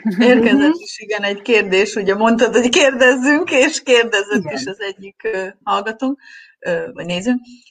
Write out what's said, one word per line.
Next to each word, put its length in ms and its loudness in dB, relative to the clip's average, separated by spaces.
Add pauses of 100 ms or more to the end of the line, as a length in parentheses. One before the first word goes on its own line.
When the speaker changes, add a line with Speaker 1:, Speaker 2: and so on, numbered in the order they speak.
(200)
Speaker 1:
Érkezett 380 4
Speaker 2:
mhm. 260 2
Speaker 1:
is, 160 -16
igen, 240 0
egy 180 -4
kérdés, 540 0
ugye 200 0
mondtad, 400 2
hogy 140 2
kérdezzünk, 800 2
és 320 0
kérdezett 560 0
Speaker 2:
Igen. 140 -6
Speaker 1:
is 120 -8
az 160 -12
egyik, 420 -14
ö, 240 -6 (160)
hallgatónk, 560 -4 (400)
ö, 340 -6
vagy 120 -14
nézőnk, 340 -2 (320)